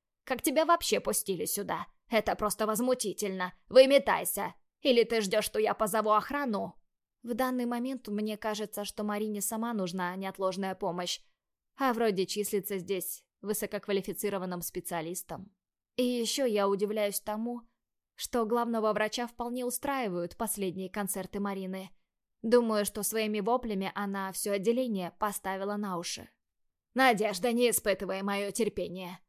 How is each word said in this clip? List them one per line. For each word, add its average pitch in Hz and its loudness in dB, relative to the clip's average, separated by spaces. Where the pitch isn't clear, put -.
Как - -4
тебя 311 4
вообще 339 4
пустили 196 -2
сюда? 175 -4
Это 214 0
просто 214 -2
возмутительно. 208 -2
Выметайся. 233 6
Или 240 6
ты 226 0
ждёшь, 208 0
что - -4
я 208 2
позову 214 0
охрану?» 214 0
В 233 -6
данный 254 0
момент 247 -4
мне 214 -2
кажется, 214 -4
что 208 -6
Марине 208 -2
сама 233 -4
нужна 185 -2
неотложная 190 -2
помощь. 180 -4
А 262 2
вроде 214 2
числится 202 -2
здесь 185 -6
высококвалифицированным 196 -4
специалистом. 175 -8
И 254 2
ещё 247 0
я 208 2
удивляюсь 202 0
тому, 226 -6
что - 0
главного 226 2
врача 214 0
вполне 240 -6
устраивают 240 -2
последние 190 -4
концерты 196 -4
Марины. 190 -6
Думаю, 220 6
что 202 -4
своими 214 0
воплями 214 0
она 196 -4
всё - -2
отделение 202 0
поставила 196 -2
на 196 -4
уши. - -8
«Надежда, 226 4
не 240 4
испытывай 190 0
моё 202 -2
терпение. 185 -4